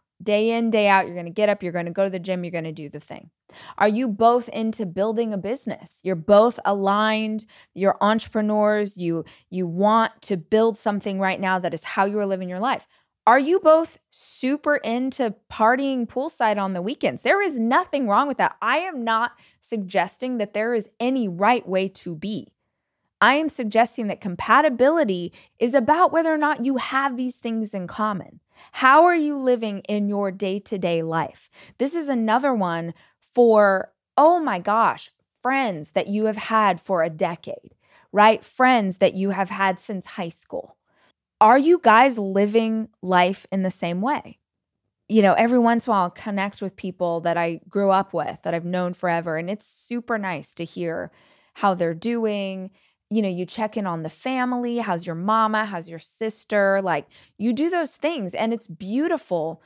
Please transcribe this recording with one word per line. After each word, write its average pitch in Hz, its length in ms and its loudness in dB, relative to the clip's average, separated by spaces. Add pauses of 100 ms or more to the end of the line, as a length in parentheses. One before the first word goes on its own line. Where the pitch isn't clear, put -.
(240)
Day 214 280 2
in, 233 180 0
day 214 180 2
out, 190 180 4
you're 175 120 -10
gonna 170 120 -10
get 208 200 0
up, 202 120 0
you're 175 120 -6
gonna 170 180 -4
go 196 140 0
to 196 40 0
the 185 100 -6
gym, 180 260 -6
you're 170 60 -10
gonna 160 200 -6
do 156 160 -12
the 147 140 -16
thing. - 280 -18 (480)
Are 214 120 6
you 240 180 0
both 233 400 4
into 220 380 -6
building 214 480 -2
a 202 40 -4
business? 196 640 -8
You're 185 140 -2
both 208 480 4
aligned, 214 840 0 (280)
you're 190 260 0
entrepreneurs, 214 960 0
you, 165 300 -4 (240)
you 185 180 -4
want 208 540 0
to 196 160 -4
build 214 400 0
something 202 420 -4
right 190 220 -2
now 185 180 0
that 175 140 -4
is 160 100 -8
how - 220 0
you 208 140 -2
are 202 60 -2
living 185 220 -4
your 180 140 -8
life. 262 260 -4 (380)
Are 240 140 8
you 330 220 2
both 320 380 4 (100)
super 294 640 -4
into 247 580 -2 (160)
partying 254 560 2
poolside 226 520 -2
on 190 160 -2
the 180 80 -4
weekends? 196 400 -4
There 370 200 2
is 339 160 -2
nothing 269 520 0
wrong 240 180 2
with 269 80 -4
that. - 260 0
I 247 180 0
am 330 260 -6
not 226 260 0 (300)
suggesting 202 800 -4
that 208 140 -6
there 220 200 -2
is 220 160 -4 (100)
any 247 300 -2
right 202 360 0
way 190 220 0
to 175 300 -12
be. 190 320 -10 (720)
I 233 140 6
am 311 120 0
suggesting 226 600 -2
that 190 120 -6
compatibility 240 1120 2 (260)
is 233 160 0
about 294 380 4
whether 320 220 0
or 311 40 0
not 294 280 -2
you 269 100 0
have 269 400 -2
these 254 220 -6
things 226 360 -6
in 180 140 -8
common. 214 540 -6 (320)
How 277 320 6
are 349 100 6
you 294 220 -2
living 226 500 -2
in 208 220 -2
your 202 200 -2
day-to-day 185 720 -4
life? 160 480 -4 (280)
This 277 180 -2
is 302 140 -4
another 247 440 2
one 170 400 -4 (280)
for, 208 720 4 (240)
oh 330 240 6
my 226 180 -2
gosh, 208 540 0 (280)
friends 247 500 -2
that - 160 -2
you 214 180 -2
have 214 100 0
had 208 460 0
for 175 220 0
a 170 60 -2
decade, 165 640 -8 (380)
right? 208 320 6
Friends 233 540 2
that 190 160 4
you 190 160 -4
have 190 200 -2
had 196 300 -2
since 190 280 -10
high 175 200 -10
school. - 480 -14 (640)
Are 226 160 8
you 330 260 4
guys 233 340 6
living 214 720 0 (140)
life 180 500 2
in 190 120 0
the 185 80 -2
same 175 280 -4
way? 233 400 -6 (680)
You 214 120 4
know, 190 120 6
every 240 260 4
once 233 260 2
in 247 60 0
a - 20 2
while 190 100 2
I'll 175 60 -2
connect 202 520 -6
with 190 160 -8
people 175 440 -4
that 170 140 0
I 170 320 -2
grew 202 240 2
up 190 220 2
with, - 300 -6
that 170 100 -4
I've 170 100 -4
known 180 300 -2
forever, 170 420 -2
and 165 140 -6
it's 208 160 -8
super 240 520 -6
nice 190 380 -8
to 170 80 -8
hear 170 480 -8 (440)
how 196 180 2
they're 170 200 -2
doing. 196 800 -4 (380)
You 220 140 0
know, 190 60 -2
you 180 160 -4
check 214 300 -6
in 214 100 -4
on 165 180 -4
the 156 60 -8
family. 247 680 -4
How's 185 280 -4
your 170 100 -8
mama? 214 500 0
How's 175 240 -10
your 165 100 -16
sister? 202 800 -2
Like, 165 260 -2 (300)
you 233 140 0
do 294 180 0
those 339 280 -2
things, 277 360 -4
and 226 200 -2
it's 233 140 -8
beautiful 185 1000 -4